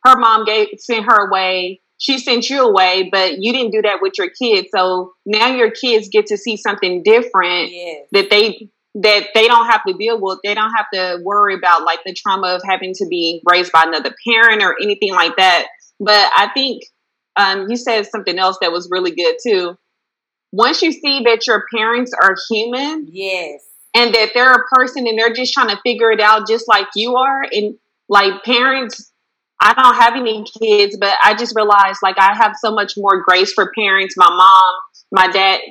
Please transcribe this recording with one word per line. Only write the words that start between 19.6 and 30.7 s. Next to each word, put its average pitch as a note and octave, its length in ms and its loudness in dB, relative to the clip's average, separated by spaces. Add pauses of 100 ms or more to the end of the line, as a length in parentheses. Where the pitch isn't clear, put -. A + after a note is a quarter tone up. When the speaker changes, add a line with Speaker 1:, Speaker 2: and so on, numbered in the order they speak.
Speaker 1:
Once A#3+ 300 0
you E4 100 0
see C#4 320 -4
that A3+ 220 2
your G#3+ 180 0 (100)
parents A#3+ 380 -2 (100)
are F#3+ 140 4 (140)
human B3 600 -6
Speaker 2:
Yes. F3+ 520 -10 (320)
Speaker 1:
and A#3 200 2
that A3 200 2
they're B3+ 180 6
a B3 200 4
person B3+ 340 0
and A3 120 -2
they're A3+ 140 2
just B3 220 -6
trying B3+ 200 0
to G3 80 -14
figure A3+ 300 0
it G#3+ 80 0
out G#3 260 4
just A3+ 220 -4
like G3+ 260 2
you A#3 220 -4
are, C4+ 340 0
and, G#3 240 -4 (340)
like, G3 360 0
parents, B3+ 680 -2 (500)
I G#3+ 120 4
don't B3+ 240 4
have A#3+ 180 4
any A3 300 -4 (160)
kids, G#3 400 2